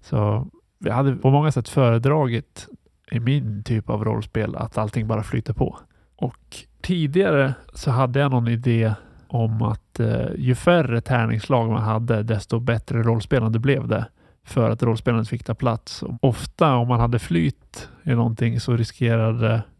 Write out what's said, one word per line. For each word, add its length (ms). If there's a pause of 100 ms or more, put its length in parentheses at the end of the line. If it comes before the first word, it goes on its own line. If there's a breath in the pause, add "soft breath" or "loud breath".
Så 460 (320)
vi 100
hade 260
på 140
många 220
sätt 180
föredragit 960 (440)
i 80
min 440
typ 260
av 160
rollspel 500
att 220
allting 300
bara 160
flyter 300
på. 240 (380)
Och 420 (240)
tidigare 720 (200)
så 180
hade 280
jag 120
någon 160
idé 460 (380 loud breath)
om 300
att, 380
eh, 260 (100)
ju 200
färre 460
tärningsslag 680
man 140
hade, 400
desto 360
bättre 440
rollspelande 560
blev 280
det. 180 (400 soft breath)
För 240
att 140
rollspelandet 460
fick 140
ta 120
plats. 480
Och 180
ofta 540
om 120
man 120
hade 200
flyt 680 (140)
i 60
någonting 500
så 160
riskerade 840 (180)